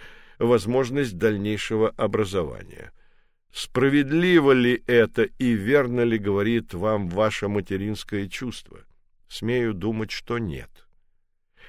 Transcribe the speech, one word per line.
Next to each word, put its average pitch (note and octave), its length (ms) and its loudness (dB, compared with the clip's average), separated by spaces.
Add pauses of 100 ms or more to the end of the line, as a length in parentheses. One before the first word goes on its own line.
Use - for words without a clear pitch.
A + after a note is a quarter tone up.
(400)
возможность A#2+ 760 0
дальнейшего G#2+ 720 0
образования. F#2+ 1000 -4 (640)
Справедливо C#3+ 1000 4
ли B2 380 4
это A#2 340 4
и A#2+ 300 0
верно B2 480 0
ли A#2 180 2
говорит G#2 560 -2
вам G2+ 340 -2
ваше G2+ 380 0
материнское G2+ 800 -4
чувство? - 540 -12 (480)
Смею A#2 460 -2
думать, G#2+ 360 -4
что - 280 -6
нет. D#2 320 -8 (1000)